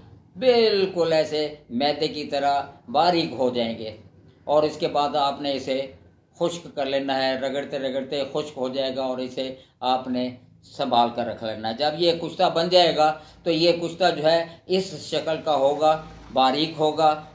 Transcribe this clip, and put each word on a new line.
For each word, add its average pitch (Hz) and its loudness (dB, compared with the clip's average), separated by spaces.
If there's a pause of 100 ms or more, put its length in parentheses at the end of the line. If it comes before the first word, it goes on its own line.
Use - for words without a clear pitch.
(380)
बिल्कुल 196 4
ऐसे 151 -2
मैदे 143 0
की 143 -8
तरह 139 -2 (180)
बारीक 160 2
हो 123 0
जाएंगे। 113 -4 (500)
और 151 4
इसके 151 -2
बाद 143 0
आपने 143 0
इसे 135 -4 (440)
खुश्क 170 -4
कर 135 -6
लेना 139 -2
है, 131 0
रगड़ते 135 -6
रगड़ते 135 -4
खुश्क 151 -6
हो 131 -4
जाएगा 135 -4
और 127 -4
इसे 131 -8 (260)
आपने 127 -2 (400)
संभाल 120 2
कर 120 -4
रख 110 -8
लेना। 110 -4
जब 147 -2
ये 170 4
कुश्ता 165 0
बन 170 0
जाएगा 156 4 (360)
तो 175 2
ये 165 4
कुश्ता 170 0
जो 147 -4
है 165 0
इस 185 -2
शक्ल 156 -4
का 156 -2
होगा, 143 4 (400)
बारीक 139 2
होगा 156 4 (260)